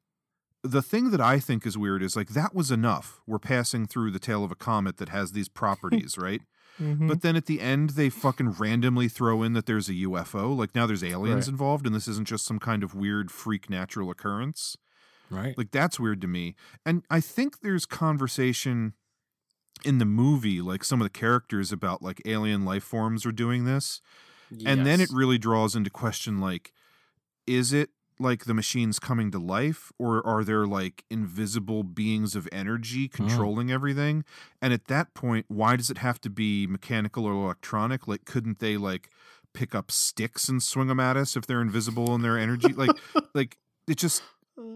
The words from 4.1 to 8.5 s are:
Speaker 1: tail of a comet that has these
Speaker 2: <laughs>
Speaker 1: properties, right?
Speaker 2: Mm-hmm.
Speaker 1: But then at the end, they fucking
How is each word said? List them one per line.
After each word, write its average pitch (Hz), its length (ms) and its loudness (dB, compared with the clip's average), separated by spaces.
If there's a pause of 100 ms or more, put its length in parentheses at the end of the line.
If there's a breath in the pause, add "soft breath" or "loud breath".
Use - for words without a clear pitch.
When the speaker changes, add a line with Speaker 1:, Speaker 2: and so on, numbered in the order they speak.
Speaker 1:
tail 107 240 -2
of 92 80 -4
a 90 40 -8
comet 101 420 0
that 95 120 -8
has 98 240 -4
these 101 160 -4
Speaker 2:
<laughs> - 120 -10
Speaker 1:
properties, 101 560 0
right? 95 240 -2 (400 soft breath)
Speaker 2:
Mm-hmm. 151 260 0
Speaker 1:
But 156 140 2
then 165 140 4
at 165 100 0
the 156 160 -2
end, 139 300 2
they 143 180 4
fucking 123 440 0